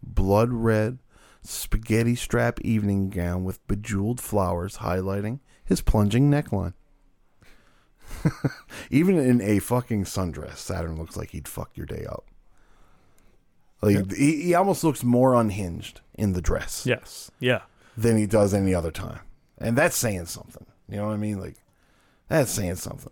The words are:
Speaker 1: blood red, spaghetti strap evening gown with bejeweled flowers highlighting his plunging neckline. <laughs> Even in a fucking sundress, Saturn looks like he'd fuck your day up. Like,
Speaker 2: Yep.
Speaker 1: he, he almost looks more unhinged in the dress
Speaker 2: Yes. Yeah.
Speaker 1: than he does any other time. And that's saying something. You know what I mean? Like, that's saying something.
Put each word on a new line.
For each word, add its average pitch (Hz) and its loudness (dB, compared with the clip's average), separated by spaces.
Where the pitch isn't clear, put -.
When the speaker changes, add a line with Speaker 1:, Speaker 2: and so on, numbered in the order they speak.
Speaker 1:
blood 104 4
red, 113 0
spaghetti 113 0
strap 120 0
evening 101 0
gown 90 -2
with 92 -8
bejeweled 104 -2
flowers 90 -2
highlighting 98 -4
his 185 2
plunging 117 4
neckline. 104 0
<laughs> 156 2
Even 175 4
in 127 4
a 101 2
fucking 117 -2
sundress, 80 -6
Saturn 85 -6
looks 80 -12
like - -10
he'd - -12
fuck - -12
your - -10
day - -10
up. - -12
Like, 101 6
Speaker 2:
Yep. 98 0
Speaker 1:
he, 147 4
he 175 2
almost 190 2
looks 151 0
more 123 6
unhinged 101 -2
in 101 0
the 87 -2
dress - -4
Speaker 2:
Yes. - -6
Yeah. 123 0
Speaker 1:
than 113 4
he 107 4
does 101 4
any 98 2
other 82 -2
time. - -10
And 117 -2
that's 165 2
saying 95 -2
something. - -16
You 107 -8
know 104 -2
what 107 -4
I 107 -4
mean? 107 -4
Like, - -10
that's 139 2
saying 92 -2
something. - -12